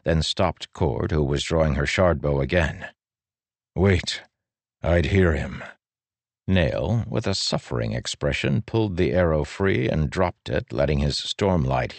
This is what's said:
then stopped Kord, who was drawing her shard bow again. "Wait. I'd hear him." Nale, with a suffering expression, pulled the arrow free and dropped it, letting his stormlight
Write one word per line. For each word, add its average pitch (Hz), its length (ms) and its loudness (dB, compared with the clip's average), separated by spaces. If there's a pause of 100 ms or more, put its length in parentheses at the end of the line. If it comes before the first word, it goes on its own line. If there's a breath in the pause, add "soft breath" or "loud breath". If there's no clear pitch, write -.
then 80 180 2
stopped - 480 -2
Kord, 82 400 -2
who 78 100 2
was 69 220 0
drawing 80 320 2
her 71 100 0
shard 85 360 2
bow 71 180 0
again. 73 480 0 (880)
"Wait. 92 460 2 (600)
I'd 82 260 2
hear 87 260 4
him." 71 320 -6 (840)
Nale, 87 600 2
with 117 180 -4
a 98 80 -2
suffering - 560 -4
expression, 69 680 -2
pulled 107 340 -2
the 85 160 2
arrow 80 320 2
free 98 460 0
and 76 200 0
dropped - 380 -2
it, - 240 -4
letting 69 280 0
his 71 180 0
stormlight 65 800 0